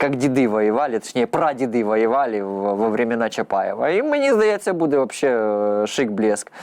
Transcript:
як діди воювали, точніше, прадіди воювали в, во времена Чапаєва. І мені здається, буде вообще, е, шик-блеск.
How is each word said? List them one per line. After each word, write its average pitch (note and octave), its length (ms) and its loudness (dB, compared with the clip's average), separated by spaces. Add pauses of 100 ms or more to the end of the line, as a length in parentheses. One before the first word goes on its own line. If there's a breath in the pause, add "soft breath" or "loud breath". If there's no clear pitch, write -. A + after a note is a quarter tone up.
як C#3+ 140 0
діди B2+ 320 2
воювали, G#2+ 520 0
точніше, A#2+ 280 -2
прадіди C3 560 0
воювали A2 600 0
в, G2 320 -2
во A2 140 0
времена A#2 400 0
Чапаєва. G2+ 600 -2
І G3 140 0
мені C#4+ 300 2
здається, G#3 400 2
буде D#3 240 0
вообще, C3+ 300 0
е, G#2 580 0
шик-блеск. G#2+ 640 0 (160 loud breath)